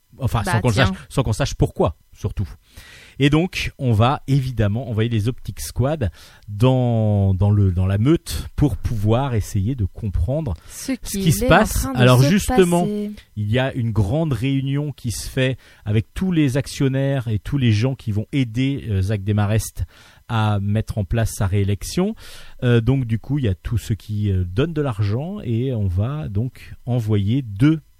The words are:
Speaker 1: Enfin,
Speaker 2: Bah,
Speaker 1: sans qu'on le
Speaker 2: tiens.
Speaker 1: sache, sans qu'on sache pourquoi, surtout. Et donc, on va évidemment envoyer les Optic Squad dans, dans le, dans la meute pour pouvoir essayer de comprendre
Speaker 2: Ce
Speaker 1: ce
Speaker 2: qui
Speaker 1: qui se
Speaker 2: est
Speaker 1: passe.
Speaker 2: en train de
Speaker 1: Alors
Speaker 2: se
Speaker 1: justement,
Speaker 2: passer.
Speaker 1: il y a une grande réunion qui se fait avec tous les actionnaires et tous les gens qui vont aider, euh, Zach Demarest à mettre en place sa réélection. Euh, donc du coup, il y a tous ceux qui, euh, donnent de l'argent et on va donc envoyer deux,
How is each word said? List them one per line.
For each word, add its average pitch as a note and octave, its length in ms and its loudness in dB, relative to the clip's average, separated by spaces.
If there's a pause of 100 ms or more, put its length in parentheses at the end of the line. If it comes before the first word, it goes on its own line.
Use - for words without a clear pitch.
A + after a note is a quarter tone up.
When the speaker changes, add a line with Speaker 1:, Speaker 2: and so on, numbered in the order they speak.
(180)
Speaker 1:
Enfin, A#2+ 260 -2
Speaker 2:
Bah, F3+ 80 0
Speaker 1:
sans C#3 80 2
qu'on B2+ 80 2
le A2+ 60 4
Speaker 2:
tiens. - 120 4
Speaker 1:
sache, F#3+ 100 -2 (120)
sans - 140 0
qu'on A#2+ 100 -2
sache - 220 -2
pourquoi, - 420 0 (160)
surtout. - 360 -6 (720)
Et C#3+ 120 4
donc, D#3 480 0
on B2+ 140 0
va A#2 340 2
évidemment B2+ 640 0
envoyer A2 180 0
les A2 200 0
Optic - 320 -8
Squad C3 500 -2 (380)
dans, G#2+ 880 4
dans G2+ 160 2
le, G2+ 220 4
dans F#2 140 0
la G2 120 0
meute C#3+ 580 0
pour C3+ 200 2
pouvoir A#2 580 0
essayer G#2+ 400 -2
de A#2 100 -2
comprendre B2+ 680 -2 (140)
Speaker 2:
Ce - 240 -8 (100)
Speaker 1:
ce - 160 -6
Speaker 2:
qui G3 60 -4
Speaker 1:
qui E3 80 4
se G#3 120 -2
Speaker 2:
est B3+ 40 2
Speaker 1:
passe. G#3 280 4
Speaker 2:
en - 40 2
train - 120 -2
de B3 60 -2
Speaker 1:
Alors B2+ 240 8
Speaker 2:
se C#3 60 4
Speaker 1:
justement, F3+ 540 4
Speaker 2:
passer. G#3 300 -4 (240)
Speaker 1:
il G#2 140 -2
y A#2 80 2
a C3 140 0
une A#2 180 -2
grande A#2 420 0
réunion C3+ 600 -2
qui A#2+ 200 -8
se - 160 -10
fait C3 280 -2 (280)
avec G#2+ 300 0
tous F#3 180 -2
les D3 240 2
actionnaires C3+ 720 -2
et G#2+ 100 -2
tous - 200 -4
les A#2+ 140 4
gens A#2 220 0
qui - 180 -6
vont G#2+ 200 -2
aider, C3 560 -2
euh, G2 140 0
Zach G2+ 220 -2
Demarest G#2 600 0 (440)
à G#2+ 320 0
mettre G#2 380 -2
en G#2+ 60 -2
place A2+ 300 0
sa G#2 120 0
réélection. G#2 680 0 (500)
Euh, A#2+ 160 4
donc B2+ 240 2
du A2+ 140 -2
coup, C#3 200 -4
il C#3 60 0
y A2 40 2
a F#2 60 0
tous - 240 -4
ceux - 160 -4
qui, G#2 360 -2
euh, F#2 140 0
donnent B2 300 -2
de D3+ 80 -2
l'argent B2 600 -4
et B2 320 -2
on G#2 140 -2
va B2 400 -2
donc A2 460 -6 (120)
envoyer A2 560 0
deux, C3 380 2 (200)